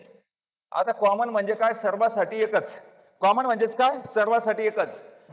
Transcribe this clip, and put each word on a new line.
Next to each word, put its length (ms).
आता 200
कॉमन 380
म्हणजे 240
काय? 200
सर्वांसाठी 680
एकच. 360
कॉमन 240
म्हणजेच 300
काय? 280
सर्वांसाठी 640
एकच. 360